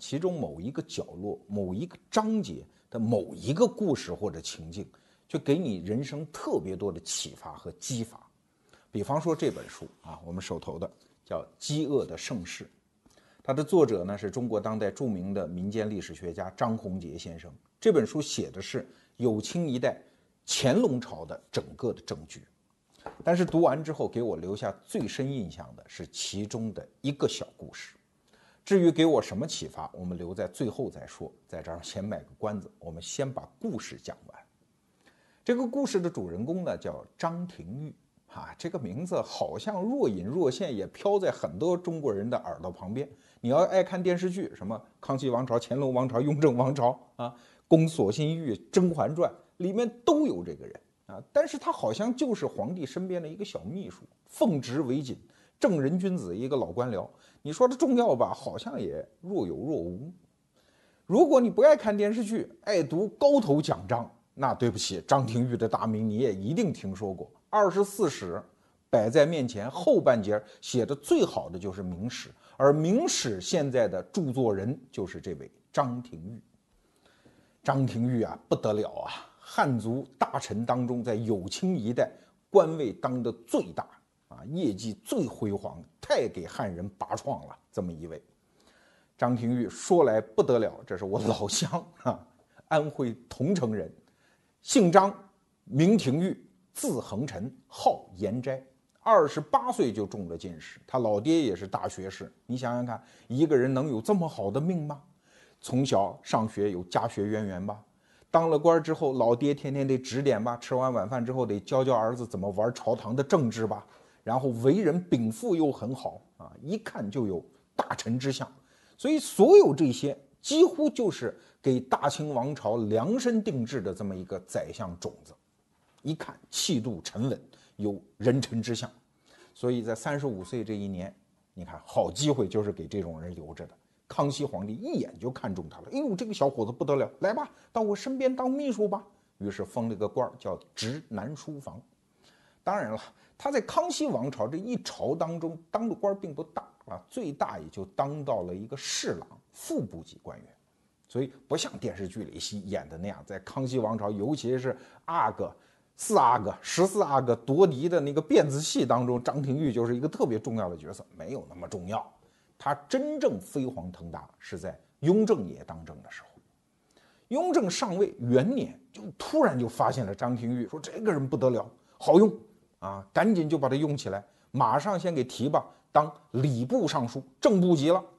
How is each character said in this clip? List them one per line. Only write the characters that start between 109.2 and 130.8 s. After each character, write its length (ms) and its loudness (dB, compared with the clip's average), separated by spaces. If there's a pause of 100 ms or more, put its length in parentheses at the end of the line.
爹 200 2
天 180 -6
天 140 -2
得 100 2
指 240 -4
点 220 4
吧， 160 -2
吃 160 -6
完 180 2
晚 160 0
饭 160 -2
之 80 -4
后 140 0
得 140 -2
教 220 2
教 120 4
儿 200 4
子 120 -6
怎 120 -8
么 120 -2
玩 240 2
朝 200 0
堂 200 -6
的 80 2
政 260 4
治 180 -2
吧， 200 -6 (360)
然 160 -2
后 100 -2 (140)
为 200 6
人 220 2
禀 260 2
赋 260 -2
又 160 2
很 220 -6
好 260 -10 (160)
啊， 240 -18
一 160 -6
看 320 -8
就 180 -2
有 160 -4 (340)
大 180 -2
臣 240 -2
之 140 -2
相。 140 -6 (520)
所 120 0
以 100 2
所 360 8
有 180 12
这 180 4
些 240 -4 (260)
几 220 6
乎 260 4
就 200 0
是 280 -4 (240)
给 160 4
大 300 0
清 260 -4
王 200 -2
朝 240 0
量 400 2
身 240 2
定 220 -2
制 160 -4
的 140 -4
这 100 -10
么 100 -4
一 100 -8
个 160 -8
宰 320 -6
相 260 -10
种 140 -8 (120)
子， 80 -20 (720)
一 120 -4
看 240 -14 (120)
气 300 0
度 220 -6
沉 280 -4
稳， 100 -6 (360)
有 240 -4 (180)
人 220 4
臣 220 -4
之 120 -2
相。 140 -8 (640)
所 180 -2
以 100 -2
在 120 -2
三 260 -4
十 60 -4
五 180 -6
岁 180 -6
这 140 -6
一 100 -6